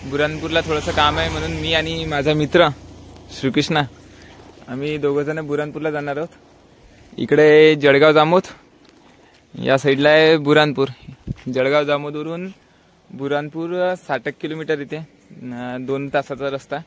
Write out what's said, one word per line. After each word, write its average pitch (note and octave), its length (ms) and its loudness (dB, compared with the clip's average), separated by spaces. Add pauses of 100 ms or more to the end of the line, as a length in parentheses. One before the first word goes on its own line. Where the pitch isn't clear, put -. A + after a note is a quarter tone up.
बुरानपूरला D#3 520 -2
थोडंसं D#3+ 300 -4
काम D3+ 260 2
आहे D#3+ 120 -2
म्हणून D#3+ 220 -6
मी D#3+ 220 -4
आणि D#3+ 320 -2
माझा D3+ 280 0
मित्र D3+ 340 4 (720)
श्रीकृष्णा D3 420 -2 (880)
आम्ही C#3+ 300 -8
दोघंजणं D3 500 -4
बुरानपूरला D3+ 440 -6
जाणार C#3+ 260 -6
आहोत. D#3+ 100 -8 (920)
इकडे D3+ 580 6
जळगाव C#3+ 360 6
जामोद, D#3 300 4 (1200)
या C3 140 2
साईडला C#3 320 2
आहे D#3 280 6
बुरानपूर. D3 500 2 (680)
जळगाव C3+ 300 2
जामोदवरून D3+ 680 -6 (600)
बुरानपूर D#3+ 840 -4
साठ C#3 260 -6 (200)
किलोमीटर D#3 380 -4
इथे, C#3+ 180 -10
अं, B2 800 -14
दोन C3+ 340 -6
तासाचा C#3 360 -4
रस्ता. C3+ 380 -8